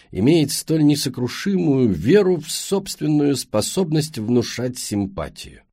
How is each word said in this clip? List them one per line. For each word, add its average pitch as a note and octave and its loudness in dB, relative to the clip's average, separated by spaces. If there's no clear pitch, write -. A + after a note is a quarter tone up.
имеет C#3+ 2
столь D#3 0
несокрушимую C#3+ 0
веру F3 4
в - -8
собственную D3+ -2
способность D#3 -2
внушать A#2+ -2
симпатию». F#2+ -6